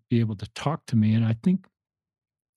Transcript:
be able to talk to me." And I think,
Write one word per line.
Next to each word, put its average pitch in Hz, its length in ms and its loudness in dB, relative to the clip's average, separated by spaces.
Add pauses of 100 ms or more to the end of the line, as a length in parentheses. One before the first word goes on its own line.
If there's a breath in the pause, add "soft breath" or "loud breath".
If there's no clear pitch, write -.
be 117 120 2
able 107 160 -4
to 101 160 -12
talk - 320 -6
to - 100 -4
me." 110 180 4
And 113 120 2
I 113 180 0
think, 185 240 0 (880)